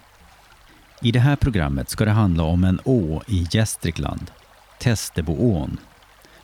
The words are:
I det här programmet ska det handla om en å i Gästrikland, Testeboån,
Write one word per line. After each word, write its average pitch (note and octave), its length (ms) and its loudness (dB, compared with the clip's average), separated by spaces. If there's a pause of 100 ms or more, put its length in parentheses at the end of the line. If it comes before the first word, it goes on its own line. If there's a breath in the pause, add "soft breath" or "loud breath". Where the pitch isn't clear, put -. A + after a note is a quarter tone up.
(1000 soft breath)
I A#2 100 2
det B2 80 4
här C#3 160 4
programmet D2+ 540 -2
ska - 160 0
det G#2+ 60 2
handla G2 320 2
om E2+ 200 2
en F#2 200 2
å F2+ 440 0
i F2+ 240 -2
Gästrikland, - 800 -4 (480)
Testeboån, E2+ 960 -2 (680 soft breath)